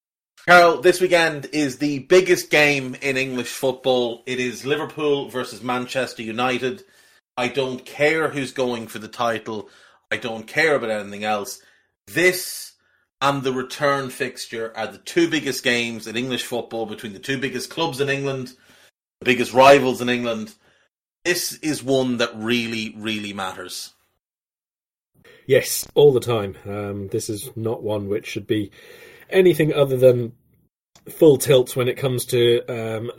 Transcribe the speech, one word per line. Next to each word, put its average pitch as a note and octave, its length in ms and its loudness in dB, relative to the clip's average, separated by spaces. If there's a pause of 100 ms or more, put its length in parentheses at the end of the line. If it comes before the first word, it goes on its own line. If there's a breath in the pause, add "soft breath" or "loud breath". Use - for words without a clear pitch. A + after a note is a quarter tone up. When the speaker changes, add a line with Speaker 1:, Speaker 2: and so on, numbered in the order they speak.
(460)
Speaker 1:
Karl, F3 360 8
this F3 200 4
weekend D#3+ 500 2
is C#3+ 280 -2
the D3 180 -2
biggest F3+ 540 2
game C#3+ 500 2
in C3+ 160 -2
English B2+ 320 -4
football. B2+ 800 -2
It B2+ 120 -4
is B2 280 -6
Liverpool D3 640 -2
versus A#2+ 340 -8
Manchester B2 580 -6
United. B2 640 -4 (520 soft breath)
I B2 120 -2
don't B2+ 360 -4
care D3+ 460 0
who's C3 220 -6
going A#2+ 340 -4
for A2 140 -14
the G#2+ 80 -14
title. A2 600 -4 (440 soft breath)
I A#2 60 -2
don't A2+ 280 -8
care D#3 300 2
about A#2 160 -2
anything G2+ 320 -8
else. G#2+ 360 -4 (460 soft breath)
This - 600 0 (540)
and C#3 220 0
the C3 100 -2
return C3 600 -2
fixture A#2 680 -8
are A2 80 -4
the - 140 -12
two - 280 0
biggest C#3 360 -4
games A#2 420 -2
in G#2+ 100 -10
English B2 280 -4
football A2+ 420 -6
between G#2 280 -10
the F#2+ 60 -16
two C3+ 200 -4
biggest B2 280 -6
clubs C3 320 -4
in C#3 100 0
England, C#3 440 -4 (680 soft breath)
the - 40 -10
biggest A#2+ 300 0
rivals C3 460 8
in B2 60 -4
England. A#2+ 460 -4 (720)
This F3 280 -2 (100)
is C#3+ 180 -2
one B2+ 360 0
that A#2 180 0
really, A2+ 600 -4
really G#2+ 380 -6
matters. F#2 600 -10 (1500 soft breath)
Speaker 2:
Yes, - 480 2
all D3 180 10
the A#2+ 60 2
time. G#2+ 380 -2 (100)
Um, G2+ 400 -6
this G#2+ 200 -6
is G#2 280 -8
not A2 260 -4
one G#2 260 -4
which G#2 200 -4
should G#2 180 -8
be G#2+ 240 -2 (600 loud breath)
anything E3 420 4
other C#3 240 2
than B2 360 4 (760)
full D3 300 6
tilt C3 360 2
when B2 120 -2
it A#2+ 100 -4
comes B2+ 280 -4
to, A#2+ 340 2 (100)
um, A2+ 500 -6